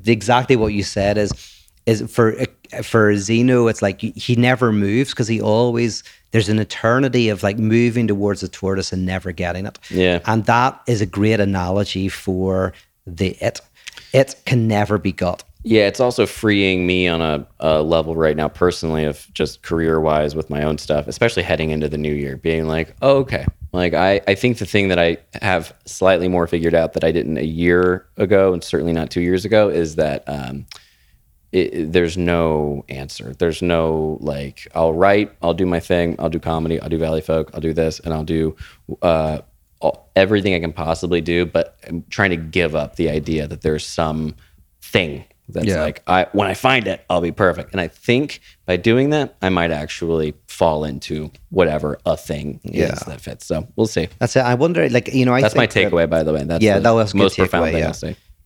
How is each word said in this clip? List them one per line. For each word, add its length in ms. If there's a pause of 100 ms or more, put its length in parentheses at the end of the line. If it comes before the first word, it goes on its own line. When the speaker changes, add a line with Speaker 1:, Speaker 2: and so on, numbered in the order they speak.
Speaker 1:
exactly 500
what 180
you 100
said 340
is, 140 (560)
is 200
for, 280 (480)
for 320
Zeno, 540
it's 120
like 200
he 340
never 360
moves 440
'cause 120
he 140
always, 640 (260)
there's 200
an 100
eternity 720
of, 120
like, 160
moving 500
towards 340
the 60
tortoise 460
and 100
never 280
getting 340
it. 140 (100)
Speaker 2:
Yeah. 380
Speaker 1:
And 180
that 400
is 160
a 60
great 320
analogy 680
for 640 (340)
the 220 (120)
it. 200 (520)
It 220 (100)
can 220
never 320
be 120
got. 320 (220)
Speaker 2:
Yeah, 220
it's 140
also 240
freeing 600
me 220
on 140
a, 260 (140)
a 200
level 360
right 180
now 140
personally 560
of 280
just 280
career-wise 720
with 140
my 120
own 160
stuff, 300
especially 360
heading 260
into 180
the 100
new 160
year, 220
being 320
like, 340
"Oh, 180
okay." 260 (260)
Like, 220
I, 340
I 80
think 220
the 80
thing 240
that 100
I 200 (220)
have 320 (120)
slightly 420
more 200
figured 280
out 200
that 100
I 80
didn't 240
a 80
year 600 (120)
ago, 340
and 100
certainly 300
not 180
two 120
years 240
ago, 240
is 260
that, 320
um, 380 (880)
it, 420
there's 240
no 720
answer. 480
There's 240
no, 600
like, 540
I'll 180
write, 380 (100)
I'll 120
do 120
my 140
thing, 400
I'll 100
do 100
comedy, 420
I'll 80
do 80
Valley 240
Folk, 320
I'll 80
do 120
this, 260
and 140
I'll 100
do, 320 (460)
uh, 380 (400)
all, 360
everything 400
I 40
can 140
possibly 480
do, 240
but 320 (100)
I'm 220
trying 220
to 60
give 380
up 200
the 140
idea 380
that 140
there's 240
some 500 (460)
thing 440 (240)
that's 180
Speaker 1:
Yeah. 140
Speaker 2:
like, 260
I, 240
when 160
I 80
find 320
it, 220
I'll 120
be 120
perfect. 400
And 80
I 80
think 500 (260)
by 120
doing 340
that, 300
I 80
might 220
actually 640 (140)
fall 380
into 460 (180)
whatever 560
a 100
thing 480
Speaker 1:
Yeah. 300
Speaker 2:
is 80
that 200
fits. 240
So 300
we'll 120
see. 200 (120)
Speaker 1:
That's 180
it. 20
I 160
wonder, 340
like, 240
you 120
know, 80
I 80
Speaker 2:
That's 120
my 140
Speaker 1:
think 240
that 40
Speaker 2:
takeaway, 140
by 140
the 100
way. 120
That's 180
Speaker 1:
Yeah, 120
Speaker 2:
the 100
Speaker 1:
that 60
was 200
a 20
good 100
Speaker 2:
most 140
profound 280
Speaker 1:
takeaway, 80
Speaker 2:
thing 80
Speaker 1:
yeah. 60
Speaker 2:
I'll 60
say. 220 (300)